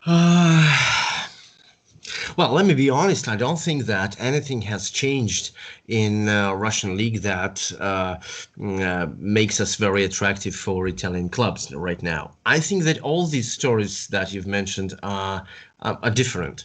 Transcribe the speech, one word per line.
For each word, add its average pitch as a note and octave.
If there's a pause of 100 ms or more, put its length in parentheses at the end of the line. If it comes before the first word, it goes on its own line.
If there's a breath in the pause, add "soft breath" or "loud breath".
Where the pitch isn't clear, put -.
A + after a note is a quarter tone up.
Uh, E3 (1080 loud breath)
well, D3+
let F3+
me F#3
be C3+
honest. D#3
I A2
don't B2
think D3+
that G2
anything C3+
has G2
changed C3 (380 loud breath)
in, G#2+
uh, G2+
Russian G2+
league A2
that, F#2+
uh, F#2 (420 loud breath)
mm, G2
uh, F2+
makes G#2
us G2
very G2+
attractive G2
for F#2
Italian F2+
clubs G2
right F2
now. E2 (120)
I C3
think F3
that D#3
all E3
these C3+
stories A2
that F#2+
you've G2
mentioned G2
are, G2 (360 loud breath)
are, -
are A#2
different. G#2+